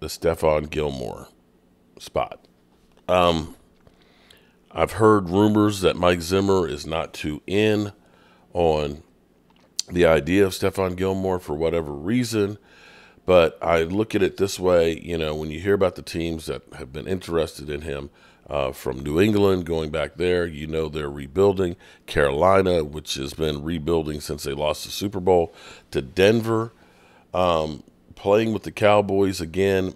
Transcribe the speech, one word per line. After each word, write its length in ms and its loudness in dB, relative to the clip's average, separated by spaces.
the 80 -8
Stephon 600 0
Gilmore 600 -6
spot. 480 -8
Um, 480 2
I've 220 -2
heard 380 4
rumors 500 4
that 160 2
Mike 240 2
Zimmer 480 2
is 180 -10
not 280 -6
too 320 -6
in 460 0
on 500 0
the 140 2
idea 400 4
of 80 0
Stephon 440 -4
Gilmore 420 -2
for 160 -8
whatever 380 -2
reason, 680 -2
but 380 6
I 220 2
look 300 -2
at 80 0
it 140 2
this 240 -4
way, 400 2
you 160 -6
know, 180 -4
when 160 -6
you 100 -8
hear 140 2
about 200 2
the 80 -14
teams 420 -6
that 180 -8
have 180 -16
been 160 -10
interested 600 -4
in 100 -8
him, 300 -8
uh, 220 -2
from 300 -8
New 200 0
England, 460 2
going 240 -4
back 280 -6
there, 280 0
you 220 -10
know 200 -4
they're 220 -8
rebuilding. 640 0
Carolina, 800 2
which 300 -10
has 200 -8
been 300 -4
rebuilding 560 -2
since 240 -8
they 80 -6
lost 320 -2
the 80 -14
Super 260 -6
Bowl 340 2
to 100 -4
Denver. 720 2
Um, 480 0
playing 380 2
with 100 -4
the 80 -12
Cowboys 720 2
again 560 0